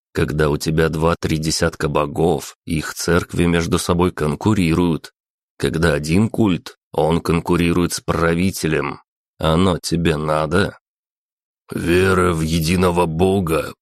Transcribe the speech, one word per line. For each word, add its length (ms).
Когда 360
у 60
тебя 320
два-три 520
десятка 500
богов, 680
их 280
церкви 540
между 320
собой 320
конкурируют. 1000
Когда 340
один 380
культ, 480
он 280
конкурирует 720
с 60
правителем. 1000
Оно 400
тебе 360
надо? 600
Вера 600
в 80
единого 680
Бога 760